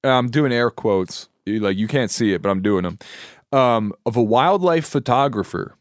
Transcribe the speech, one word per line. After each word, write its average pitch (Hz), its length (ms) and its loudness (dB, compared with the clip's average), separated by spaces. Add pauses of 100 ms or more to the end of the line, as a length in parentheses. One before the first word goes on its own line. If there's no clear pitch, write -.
I'm 127 260 2
doing 139 220 0
air 120 180 2
quotes. - 580 -2 (180)
You, 107 140 -2
like, 98 160 0
you 104 120 -2
can't 127 220 -2
see 107 220 0
it, 82 100 -2
but 98 80 0
I'm 95 120 0
doing 98 240 2
'em. 85 120 -8 (540)
Um, 120 400 2 (140)
of 113 100 -2
a 120 60 4
wildlife 165 640 2
photographer. 123 960 -2